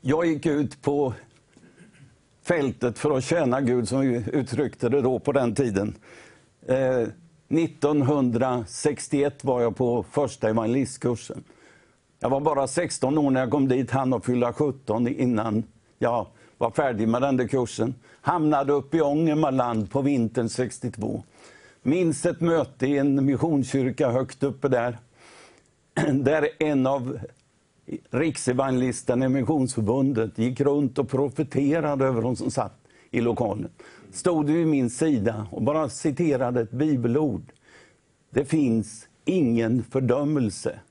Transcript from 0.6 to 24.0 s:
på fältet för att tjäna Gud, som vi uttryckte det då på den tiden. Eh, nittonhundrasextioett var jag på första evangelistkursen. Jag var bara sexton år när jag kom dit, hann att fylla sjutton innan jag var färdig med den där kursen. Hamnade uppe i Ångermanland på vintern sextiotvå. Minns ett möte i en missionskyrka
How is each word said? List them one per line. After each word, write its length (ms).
på 320
fältet 560
för 180
att 80
tjäna 360
Gud, 280
som 120
vi 320
uttryckte 560
det 120
då 180
på 140
den 220
tiden. 400
Eh, 420
nittonhundrasextioett 2000
var 160
jag 160
på 340
första 380
evangelistkursen. 960
Jag 100
var 100
bara 260
sexton 520
år 120
när 100
jag 100
kom 180
dit, 220
hann 220
att 120
fylla 280
sjutton 560
innan 540
jag 280
var 120
färdig 380
med 140
den 140
där 120
kursen. 460
Hamnade 520
uppe 240
i 40
Ångermanland 880
på 120
vintern 460
sextiotvå. 720
Minns 440
ett 140
möte 460
i 120
en 260
missionskyrka 880